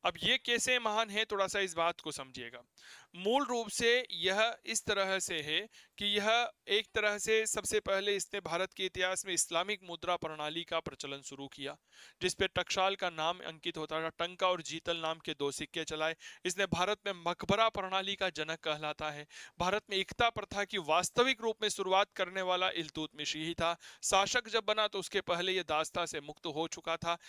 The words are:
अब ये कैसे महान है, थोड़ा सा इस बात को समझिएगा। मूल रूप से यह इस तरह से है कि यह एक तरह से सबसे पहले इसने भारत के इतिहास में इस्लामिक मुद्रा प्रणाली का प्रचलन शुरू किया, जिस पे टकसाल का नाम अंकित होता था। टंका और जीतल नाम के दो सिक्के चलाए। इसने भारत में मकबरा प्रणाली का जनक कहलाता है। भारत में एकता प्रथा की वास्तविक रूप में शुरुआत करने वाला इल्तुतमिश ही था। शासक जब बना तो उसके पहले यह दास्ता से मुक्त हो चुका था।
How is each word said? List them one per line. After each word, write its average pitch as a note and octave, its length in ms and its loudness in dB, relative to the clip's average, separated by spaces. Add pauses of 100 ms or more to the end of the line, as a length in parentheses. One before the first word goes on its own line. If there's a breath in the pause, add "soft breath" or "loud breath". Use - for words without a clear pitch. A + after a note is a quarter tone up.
अब F3 140 2
ये A3+ 200 4
कैसे B3 400 2
महान A3 320 0
है, G#3 140 0
थोड़ा G3 220 0
सा G3+ 140 0
इस F#3 140 -2
बात E3+ 260 2
को D#3 120 -8
समझिएगा। B2 500 -12 (540 loud breath)
मूल A3 300 4
रूप A#3 240 -2
से A#3 200 2 (220)
यह G3 440 2 (100)
इस - 180 -2
तरह F#3+ 340 2
से F3 240 -2
है D3+ 180 0 (380 loud breath)
कि G3+ 80 -2
यह G#3 220 2 (400)
एक G#3+ 260 2
तरह G#3 240 2
से A3 280 2
सबसे G#3+ 340 0
पहले G3 360 0
इसने G3 240 -6
भारत F3 320 -2
के F#3+ 140 -4
इतिहास F#3 400 0
में F#3+ 80 -2
इस्लामिक F#3 480 0
मुद्रा F3 340 -2
प्रणाली D#3 480 -4
का E3 160 -2
प्रचलन C#3 420 -8
शुरू C#3 260 -10
किया, C#3+ 280 -8 (440 loud breath)
जिस F3+ 140 0
पे F#3+ 140 2
टकसाल F#3+ 480 2
का F3+ 140 0
नाम E3 340 -2
अंकित D#3+ 340 -8
होता D#3 240 -2
था। D#3+ 60 -2 (100)
टंका F3+ 300 0
और F3+ 140 2
जीतल E3 360 -4
नाम D#3+ 220 -2
के D#3 140 -4
दो C#3+ 180 0
सिक्के D#3 320 -6
चलाए। D#3 320 -2 (280 loud breath)
इसने F#3 240 0
भारत F3+ 380 2
में G3+ 60 -2 (140)
मकबरा G3 440 4
प्रणाली F#3+ 460 -2
का F#3+ 160 0
जनक D#3 280 -4
कहलाता D3+ 500 -4
है। D3 160 -10 (320 loud breath)
भारत F#3 320 0
में G3 60 0
एकता A#3 340 2
प्रथा G3+ 340 -4
की G3+ 220 -6
वास्तविक F#3 540 4
रूप A3+ 220 -2
में G#3+ 80 2
शुरुआत F#3+ 420 2
करने F#3 320 -4
वाला F#3 320 2
इल्तुतमिश D3+ 600 -6
ही D#3+ 180 -4
था। E3+ 220 0 (280 loud breath)
शासक G#3 440 2
जब A3 180 0
बना G#3+ 220 2
तो G#3 100 -4
उसके F#3+ 260 -2
पहले F3+ 280 0
यह F#3 160 0
दास्ता D#3+ 380 0
से D#3 160 -6
मुक्त D3 260 -12
हो D#3 200 -2
चुका E3 300 -4
था। E3+ 200 -2 (100)